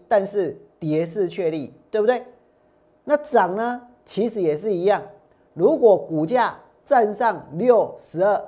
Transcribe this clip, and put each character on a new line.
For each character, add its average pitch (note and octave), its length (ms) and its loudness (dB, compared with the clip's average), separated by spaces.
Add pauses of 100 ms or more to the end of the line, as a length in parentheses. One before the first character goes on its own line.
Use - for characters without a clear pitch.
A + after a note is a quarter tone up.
但 G3+ 180 2
是 G3 300 -4 (220)
跌 D#3 280 -2
势 F3+ 220 -4
确 E3 220 -4
立， D3+ 240 -8 (160)
对 G#3+ 100 -4
不 G#3+ 80 0
对？ B3 160 0 (800)
那 D4 140 0
涨 G3+ 380 0
呢， A#3+ 260 -4 (240)
其 A3 240 -4
实 A3 120 -6
也 D#3 140 0
是 G3+ 160 -4
一 F3 120 -2
样， G3 180 2 (520)
如 A#3+ 240 2
果 A3 200 6
股 D#3+ 280 -4
价 G#3+ 300 0 (300)
站 A#3 280 4
上 G3+ 300 -2 (100)
六、 G#3 440 2
十 - 260 -6
二、 G3+ 120 2 (120)